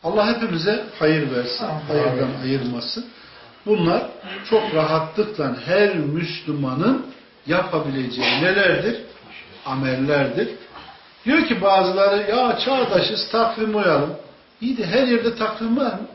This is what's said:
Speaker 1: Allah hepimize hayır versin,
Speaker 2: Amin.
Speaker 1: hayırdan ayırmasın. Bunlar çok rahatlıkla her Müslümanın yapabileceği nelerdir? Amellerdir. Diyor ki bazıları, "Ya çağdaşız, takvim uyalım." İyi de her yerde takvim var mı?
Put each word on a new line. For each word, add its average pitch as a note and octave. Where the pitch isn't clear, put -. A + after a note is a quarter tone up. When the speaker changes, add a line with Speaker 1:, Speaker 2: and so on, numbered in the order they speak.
Speaker 1:
Allah G#3
hepimize G#3
hayır D3+
versin, B2
Speaker 2:
Amin. -
Speaker 1:
hayırdan C3
ayırmasın. C3
Bunlar F3
çok G#3+
rahatlıkla D#3
her F#3+
Müslümanın D3+
yapabileceği C3+
nelerdir? F#3+
Amellerdir. C3+
Diyor D4
ki G3
bazıları, G3
"Ya A#3
çağdaşız, A3
takvim A3
uyalım." D3+
İyi A#3
de G#3
her B3
yerde A3+
takvim A3+
var C4
mı? F#3+